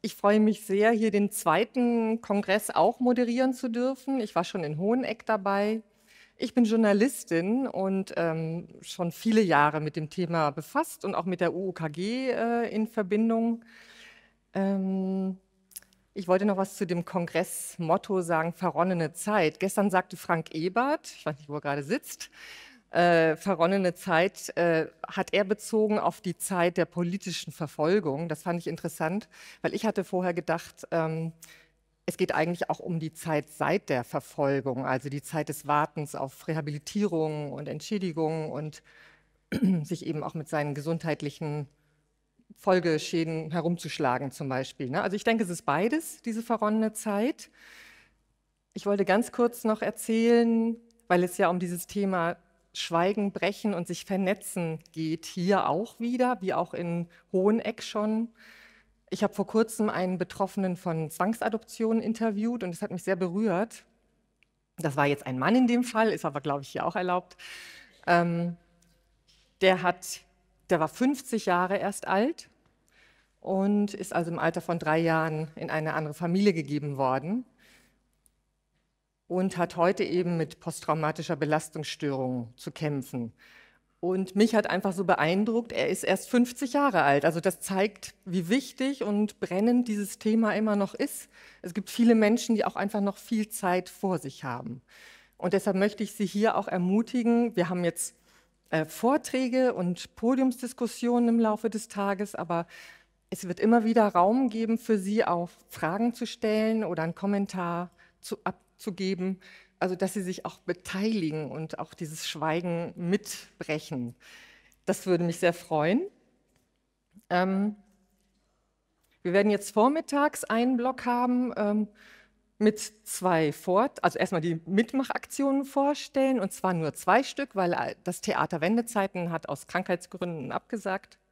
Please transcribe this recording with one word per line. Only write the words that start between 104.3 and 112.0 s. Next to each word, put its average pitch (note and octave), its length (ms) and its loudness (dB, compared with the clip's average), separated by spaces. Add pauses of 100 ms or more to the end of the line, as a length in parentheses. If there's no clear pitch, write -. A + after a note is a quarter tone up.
geben, A3+ 260 0
für A3 220 2
Sie G#3 260 0
auch F3 240 -2 (200)
Fragen G#3 440 0
zu A#3 140 -6
stellen A3 560 0
oder E3+ 180 -2
einen E3 140 -2
Kommentar F#3 720 -2 (300)
zu, - 240 -10
abzugeben. F#3+ 960 -6 (380)
Also, F#3 180 -2
dass F#3 180 -2
Sie G#3 80 -4
sich F3+ 240 -8
auch - 140 -10
beteiligen F3 920 -4
und D#3 280 -8
auch - 140 -10
dieses D#3 340 -10